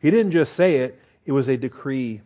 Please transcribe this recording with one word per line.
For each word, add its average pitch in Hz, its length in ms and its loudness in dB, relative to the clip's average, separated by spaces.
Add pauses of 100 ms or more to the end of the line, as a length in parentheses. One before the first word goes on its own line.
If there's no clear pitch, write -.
He 147 80 2
didn't 208 220 2
just 160 220 2
say 175 220 2
it, 127 260 -4 (240)
it 143 80 -4
was 131 160 0
a 131 80 0
decree. 123 680 -8